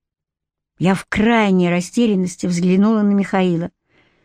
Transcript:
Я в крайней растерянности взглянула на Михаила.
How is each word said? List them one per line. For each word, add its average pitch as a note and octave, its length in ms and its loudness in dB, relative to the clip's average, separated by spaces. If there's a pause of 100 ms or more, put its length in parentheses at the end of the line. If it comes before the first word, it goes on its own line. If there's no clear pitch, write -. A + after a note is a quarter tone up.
(800)
Я F#3 160 0
в - 120 -8
крайней G#3 640 2
растерянности F#3 760 -2
взглянула F#3+ 560 2
на G3+ 100 0
Михаила. F#3 580 -2 (540)